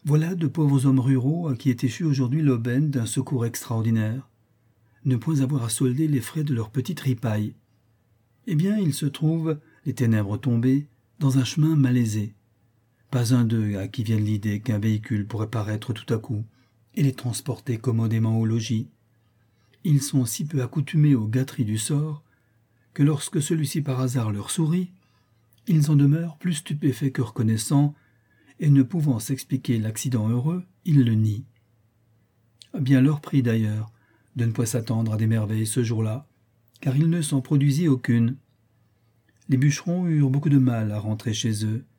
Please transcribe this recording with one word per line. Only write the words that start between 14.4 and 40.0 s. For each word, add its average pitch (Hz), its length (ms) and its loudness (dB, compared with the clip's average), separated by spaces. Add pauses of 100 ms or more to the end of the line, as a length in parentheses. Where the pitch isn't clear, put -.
qu'un 107 180 -2
véhicule 107 480 -2
pourrait 110 240 -6
paraître 107 420 -4
tout 110 220 -4
à 110 40 -2
coup 110 260 -6 (500)
et 190 80 0
les 139 100 2
transporter 123 680 -6
commodément 113 600 0
au 113 80 2
logis. 113 420 -2 (960)
Ils 147 180 4
sont 135 240 0
si 135 200 -6
peu 143 180 -2
accoutumés 147 540 2
aux 110 100 0
gâteries 127 380 -2
du 107 120 -2
sort 147 460 -4 (720)
que 147 80 2
lorsque 147 400 0
celui-ci 156 380 -2
par 135 200 -2
hasard 123 300 0
leur 101 200 -6
sourit, 175 420 -2 (760)
ils 156 240 4
en 147 60 6
demeurent 151 400 4
plus 180 180 -2
stupéfaits 147 580 -2
que 135 100 -2
reconnaissants, 120 720 0 (640)
et 151 120 2
ne 139 120 8
pouvant 147 380 0
s'expliquer 131 580 -4
l'accident 107 500 -2
heureux, 151 360 -2 (200)
ils 143 200 6
le 113 100 2
nient. 107 300 0 (1300)
Bien 131 220 4
leur 131 200 4
prix 139 220 0
d'ailleurs, 110 500 -2 (440)
de 117 80 0
ne 117 80 0
point 117 140 -2
s'attendre 113 460 -2
à 110 40 -2
des 110 120 2
merveilles 110 380 0
ce 123 160 -2
jour-là, 113 460 -2 (520)
car 131 160 0
il 165 120 4
ne 170 140 0
s'en 147 180 0
produisit 147 480 2
aucune. 120 480 2 (1120)
Les 127 80 2
bûcherons 170 500 0